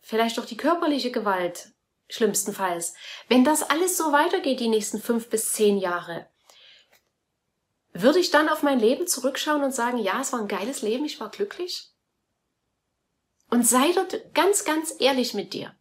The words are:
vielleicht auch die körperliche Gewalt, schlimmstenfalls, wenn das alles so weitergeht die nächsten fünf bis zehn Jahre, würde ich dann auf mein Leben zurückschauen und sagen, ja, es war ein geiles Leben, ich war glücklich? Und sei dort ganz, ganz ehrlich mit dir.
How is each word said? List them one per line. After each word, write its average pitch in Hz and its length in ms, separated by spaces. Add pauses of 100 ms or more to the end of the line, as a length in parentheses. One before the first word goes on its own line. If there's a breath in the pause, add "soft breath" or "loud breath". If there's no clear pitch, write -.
vielleicht 226 380
auch 233 80
die 226 100
körperliche 294 540
Gewalt, 190 600 (360)
schlimmstenfalls, 196 880 (340 loud breath)
wenn 254 160
das 302 180
alles 349 340
so 311 160
weitergeht 294 480
die 233 80
nächsten 220 320
fünf 233 280
bis - 240
zehn 208 260
Jahre, 170 500 (1600 soft breath)
würde 247 260
ich 349 120
dann 311 180
auf 311 140
mein 277 180
Leben 254 260
zurückschauen 277 580
und 262 100
sagen, 240 240
ja, 202 220
es 269 120
war 240 80
ein 208 80
geiles 208 340
Leben, 233 220
ich - 160
war 214 80
glücklich? - 640 (1600)
Und 233 180
sei 269 260
dort - 400
ganz, 370 320
ganz 320 340
ehrlich 254 360
mit 202 200
dir. - 260